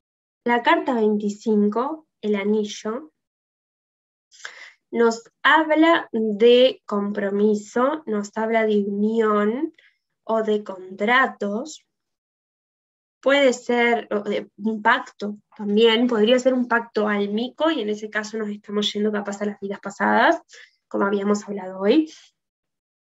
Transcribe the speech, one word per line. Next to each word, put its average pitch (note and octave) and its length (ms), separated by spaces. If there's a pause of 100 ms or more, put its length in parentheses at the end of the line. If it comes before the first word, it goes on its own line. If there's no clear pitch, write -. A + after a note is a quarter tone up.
(460)
La A#3+ 160
carta D4 320
veinticinco, G#3+ 1120 (140)
el G#3 140
anillo, G#3+ 760 (1800)
nos A#3 320 (180)
habla D#4 680
de A#3 760
compromiso, G#3 1200
nos G#3 320
habla A3 280
de G#3+ 120
unión G#3+ 960 (500)
o A3 200
de G#3+ 200
contratos, G#3 1200 (1400)
puede C#4 340
ser, A#3+ 580
o G#3 80
de G#3 380
un G#3+ 260
pacto A3+ 540 (200)
también, A3 480
podría A#3 320
ser B3+ 160
un B3+ 140
pacto A3 400
álmico, G#3+ 640
y C#4 100
en G#3 80
ese G#3 220
caso G#3+ 260
nos G#3+ 120
estamos G#3 440
yendo G#3 180
capaz G3+ 300
a G#3+ 40
las G#3 140
vidas G3+ 200
pasadas, G#3+ 600 (480)
como G#3+ 180
habíamos G3+ 420
hablado F#3+ 320
hoy, C#4 340 (920)